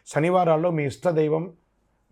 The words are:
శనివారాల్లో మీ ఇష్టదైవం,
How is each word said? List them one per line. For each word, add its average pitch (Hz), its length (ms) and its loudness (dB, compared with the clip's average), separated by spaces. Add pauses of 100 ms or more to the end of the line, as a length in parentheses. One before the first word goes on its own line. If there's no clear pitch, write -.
శనివారాల్లో 170 640 0
మీ 151 140 -2
ఇష్టదైవం, 160 680 -2 (600)